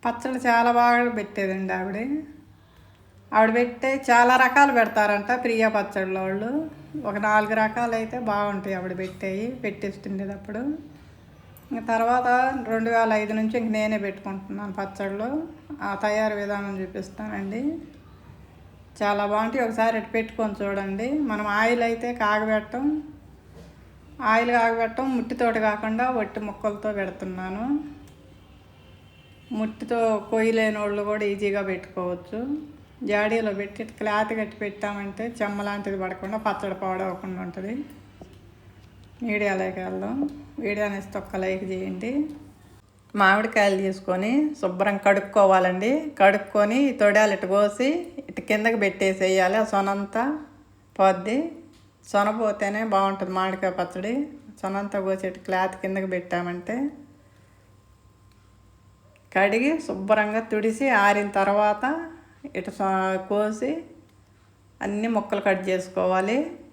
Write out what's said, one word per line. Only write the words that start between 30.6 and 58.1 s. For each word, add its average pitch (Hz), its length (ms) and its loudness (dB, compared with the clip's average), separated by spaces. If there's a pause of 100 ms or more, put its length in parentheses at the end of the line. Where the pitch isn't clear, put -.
వాళ్ళు 208 280 -2
కూడా 214 220 -2
ఈజీగా 202 360 -2
పెట్టుకోవచ్చు. 180 720 -6 (720)
జాడీలో 214 500 2
పెట్టి 202 240 -10
ఇట్లా - 160 -18
క్లాత్ 220 380 0
కట్టి 214 240 -6
పెట్టామంటే 202 640 -6 (140)
చెమ్మ 202 280 -2
లాంటిది 202 340 -4
పడకుండా 190 440 -6
పచ్చడి 190 360 -4
పాడవకుండా 185 600 -4
ఉంటుంది. 190 300 -8 (1500)
వీడియోలోకి 190 560 -2
వెళ్దాం. 190 320 -4 (480)
వీడియో 208 300 0
నచ్చితే 196 280 -8
ఒక్క 190 220 -4
లైక్ 190 280 -2
చేయండి. 190 400 -6 (1080)
మామిడికాయలు 202 640 4
తీసుకొని 190 480 -2 (280)
శుభ్రం 190 360 0 (100)
కడుక్కోవాలండి. 196 840 6 (300)
కడుక్కొని 208 580 4 (100)
ఈ - 20 4 (100)
తొడాలు 208 360 6
ఇటు 190 180 -4
కోసి 208 340 4 (420)
ఇటు - 200 -10
కిందకి 220 320 2
పెట్టేసేయాలి. 190 800 2
ఆ - 100 4
సొనంతా 202 520 0 (760)
పోద్ది. 190 400 4 (760)
సొన 202 160 4 (140)
పోతేనే 208 400 -2 (120)
బాగుంటుంది 190 440 0
మామిడికాయ 185 420 -2
పచ్చడి. 185 340 -4 (480)
సొనంతా 202 460 -4
కోసి 190 220 -2
ఇటు 185 180 -12
క్లాత్ 185 340 0
కిందకి 190 320 -4
పెట్టామంటే, 175 640 -4 (2500)